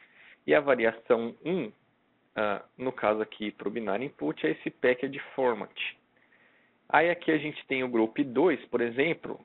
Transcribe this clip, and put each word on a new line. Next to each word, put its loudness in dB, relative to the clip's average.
E 6
a 6
variação 2
um, -2
ah, -2
no -4
caso 0
aqui -6
para -8
o -4
binário -4
input, -6
é 0
esse -8
package 0
format. 0
Aí 4
aqui -2
a 4
gente -8
tem -2
o -2
grupo 2
dois, 2
por 0
exemplo, -2